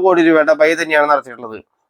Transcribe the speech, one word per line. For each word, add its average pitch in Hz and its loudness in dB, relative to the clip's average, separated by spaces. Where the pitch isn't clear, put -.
കോടി 180 2
രൂപയുടെ 156 2
ബൈ 156 2
തന്നെയാണ് 156 0
നടത്തിയിട്ടുള്ളത്. 123 -6